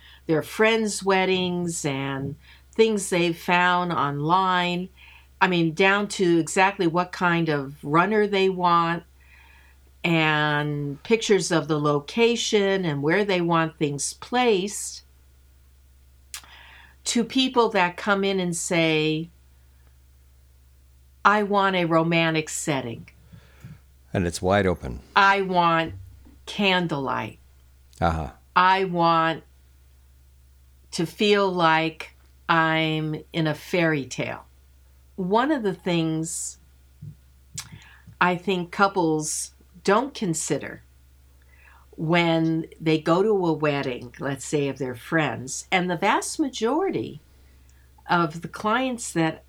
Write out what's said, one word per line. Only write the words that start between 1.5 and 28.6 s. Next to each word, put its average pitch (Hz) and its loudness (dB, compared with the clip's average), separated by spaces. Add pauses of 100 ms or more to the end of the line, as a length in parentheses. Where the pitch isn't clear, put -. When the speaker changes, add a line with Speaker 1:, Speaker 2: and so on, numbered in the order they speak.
Speaker 1:
and 139 -6 (360)
things 220 2
they've 170 0
found 180 2
online. 175 0 (540)
I 190 4
mean, 165 2
down 196 2
to 170 2
exactly 190 2
what 175 -2
kind 170 0
of 143 -4
runner 190 2
they 190 2
want 170 0 (960)
and 151 0
pictures 214 2
of 156 0
the 156 0
location 196 0
and 143 -2
where 185 2
they 185 0
want 165 0
things 143 -4
placed, 214 -2 (2000)
to 233 0
people 254 2
that 180 0
come 196 0
in 196 0
and 175 -2
say, 160 0 (2000)
"I 208 4
want 196 0
a 180 2
romantic 165 2
setting." 120 -6 (1040)
Speaker 2:
And 90 0
it's - -6
wide 95 2
open. 65 -4 (160)
Speaker 1:
"I 196 4
want 170 0 (520)
candlelight." 143 -2 (640)
Speaker 2:
Uh-huh. 80 -2 (260)
Speaker 1:
"I 190 4